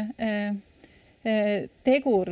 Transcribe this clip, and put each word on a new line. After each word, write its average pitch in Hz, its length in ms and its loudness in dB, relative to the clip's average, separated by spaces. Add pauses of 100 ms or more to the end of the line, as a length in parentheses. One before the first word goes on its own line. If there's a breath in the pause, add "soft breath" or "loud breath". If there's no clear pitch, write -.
(140)
äh, 208 400 -4 (720 soft breath)
äh, 208 420 0 (140)
tegur 254 500 2